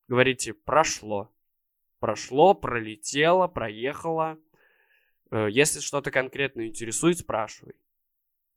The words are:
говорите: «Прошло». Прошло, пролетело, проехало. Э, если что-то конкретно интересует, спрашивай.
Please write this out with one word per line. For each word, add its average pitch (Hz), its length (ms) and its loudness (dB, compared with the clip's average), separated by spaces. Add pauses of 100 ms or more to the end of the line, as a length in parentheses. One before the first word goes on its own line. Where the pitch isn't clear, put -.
говорите: 127 460 2
«Прошло». 107 800 -2 (640)
Прошло, 131 560 4
пролетело, 139 920 0
проехало. 156 880 -6 (920)
Э, 110 200 0
если 147 300 2
что-то 143 300 -6
конкретно 131 560 -4
интересует, 113 520 -2
спрашивай. - 560 -8 (840)